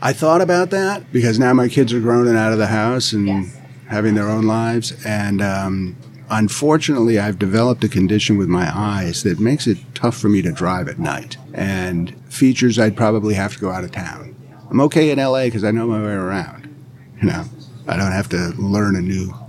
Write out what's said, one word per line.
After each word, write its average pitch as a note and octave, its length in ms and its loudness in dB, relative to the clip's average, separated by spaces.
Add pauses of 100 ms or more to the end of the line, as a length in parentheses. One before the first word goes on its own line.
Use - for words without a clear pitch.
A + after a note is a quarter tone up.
I C3+ 100 0
thought D#3+ 300 4
about F3 280 2
that G3 420 -4
because A#2 260 2
now B2+ 160 4
my B2 140 4
kids A#2+ 260 2
are B2 60 0
grown A#2+ 280 2
and A2+ 80 4
out A2 160 2
of A2 60 2
the G#2+ 80 2
house A2+ 480 0
and G2 340 0 (380)
having G#2+ 280 0
their G#2 140 0
own A2 160 0
lives. A2+ 480 0 (140)
And, G#2 340 -2
um, F#2+ 560 -4 (500)
unfortunately, C#3 720 2
I've G2+ 200 -2
developed A2+ 460 2
a A2 40 0
condition G#2 480 2
with F#2+ 120 0
my F2 280 0
eyes G2+ 460 -4
that F2+ 160 0
makes B2 280 0
it G#2+ 120 2 (160)
tough - 220 -2
for A2 120 0
me G2+ 140 4
to E2+ 80 -2
drive F2 380 -2
at C#2 100 -10
night. C#2+ 380 -6 (180)
And F2+ 580 -4 (160)
features, B2 500 2
I'd A2 180 2
probably G#2+ 380 2
have G2 200 -2
to - 60 -16
go F#2+ 100 -2
out F#2 140 -6
of F2 80 -12
town. - 420 -12 (360)
I'm A2+ 120 2
okay D3+ 280 4
in C#3 80 0
L C3 180 2
A C3 140 2
'cause G#2+ 140 -4
I G#2+ 60 2
know A2+ 160 0
my G#2+ 160 -2
way G#2 100 -4
around. F#2+ 540 -6 (540)
You G#2+ 80 2
know, E2+ 160 -4 (420)
I - 100 -2
don't G2 160 0
have G2 180 -2
to F2 280 -4
learn G2 380 0
a F2+ 60 -2
new, F#2 300 -4 (160)